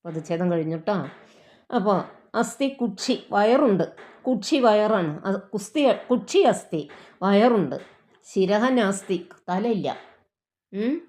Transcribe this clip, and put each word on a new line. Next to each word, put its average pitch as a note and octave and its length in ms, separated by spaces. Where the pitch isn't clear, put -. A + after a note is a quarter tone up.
പദച്ഛേദം E3+ 480
കഴിഞ്ഞു E3 240
ട്ടോ. D#3+ 300
അപ്പൊ G3 280
അസ്തി A#3 340
കുക്ഷി, B3 640
വയറുണ്ട്. G#3+ 600
കുക്ഷി - 300
വയറാണ്. G#3+ 680
അ-, F#3+ 120
കുസ്തി, C4+ 500
കുക്ഷി B3+ 280
അസ്തി, G#3 500
വയറുണ്ട്. G3+ 540
ശിരഹ G3+ 360
നാസ്തി, G3 600
തലയില്ല. F#3+ 480
ഉം. A#3 360